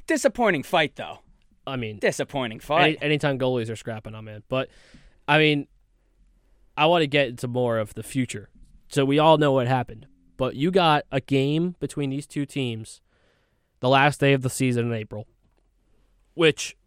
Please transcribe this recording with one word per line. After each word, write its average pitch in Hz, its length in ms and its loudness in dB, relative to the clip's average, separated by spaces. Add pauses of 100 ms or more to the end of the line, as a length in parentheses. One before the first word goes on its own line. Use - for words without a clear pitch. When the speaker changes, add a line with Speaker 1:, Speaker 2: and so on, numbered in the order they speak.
Speaker 1:
Disappointing 233 560 0
fight, 160 340 -2
though. 87 220 -14 (460)
Speaker 2:
I 135 120 -8
mean, 107 220 -10
Speaker 1:
Disappointing 131 600 -4
fight. 160 400 2
Speaker 2:
any, 147 140 -4
anytime 143 260 -2
goalies 127 300 -2
are 113 80 -8
scrapping, 110 380 -12
I'm 110 120 -16
in. 107 220 -18
But, 131 180 -4 (640)
I 147 80 6
mean, 151 300 2 (1080)
I 151 120 2
wanna 165 200 2
get 139 220 2
into 123 180 -8
more 120 300 -2
of 107 160 -6
the 110 100 -14
future. 120 460 -6 (400)
So 139 160 2
we 139 140 4
all 156 180 6
know 147 160 2
what 127 140 2
happened. 120 400 -4 (280)
But 127 200 -4
you 151 160 0
got 165 400 2
a 139 100 -2
game 151 580 0
between 143 300 -6
these 139 160 -8
two 143 220 -8
teams 113 540 -8 (800)
the 127 80 0
last 139 300 4
day 139 140 4
of 135 80 2
the 127 80 -4
season 120 380 0
in 120 60 -4
April, 107 340 -10 (1040)
which, - 420 2 (120)